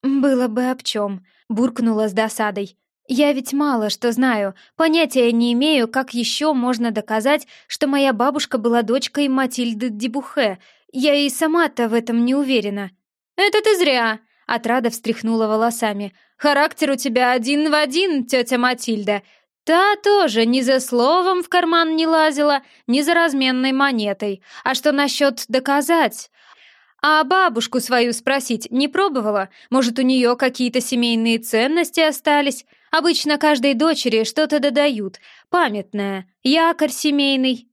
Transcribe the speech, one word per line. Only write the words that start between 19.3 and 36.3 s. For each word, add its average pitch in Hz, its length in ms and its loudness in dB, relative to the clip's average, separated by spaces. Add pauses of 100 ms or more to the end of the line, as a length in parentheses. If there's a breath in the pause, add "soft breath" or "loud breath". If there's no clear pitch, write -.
Та 392 300 4
тоже 349 500 2
ни 254 160 0
за 262 180 2
словом 339 600 2
в - 60 -10
карман 330 480 2
не 320 100 0
лазила, 294 560 2 (240 soft breath)
ни 262 160 0
за 339 120 2
разменной 262 580 2
монетой. 214 680 -2 (220 loud breath)
А 269 120 0
что 294 180 0
насчёт 277 560 0
доказать? 277 840 0 (720 soft breath)
А 302 220 4
бабушку 262 560 0
свою 240 320 0
спросить 262 580 -4
не 262 180 0
пробовала? 226 600 -2 (200 soft breath)
Может, 240 300 0
у 262 40 0
неё 247 340 2
какие-то 254 440 -2
семейные 233 580 0
ценности 285 640 -2
остались? 294 640 0 (280 soft breath)
Обычно 302 460 0
каждой 285 360 2
дочери 233 500 0
что-то 302 360 0
додают. 247 580 -2 (320 loud breath)
Памятное, 202 760 -4 (180)